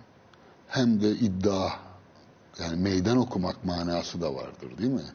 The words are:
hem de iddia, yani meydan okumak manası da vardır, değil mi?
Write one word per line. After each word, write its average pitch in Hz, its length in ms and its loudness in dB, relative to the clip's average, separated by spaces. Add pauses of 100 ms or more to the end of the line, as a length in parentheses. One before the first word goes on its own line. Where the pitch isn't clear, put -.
(680)
hem 117 340 4
de 107 80 4
iddia, 95 580 2 (920)
yani 85 180 -4
meydan 95 400 2
okumak 101 480 0
manası 87 560 -2
da 76 140 -2
vardır, 65 440 -12
değil 123 140 0
mi? 98 100 -2 (120)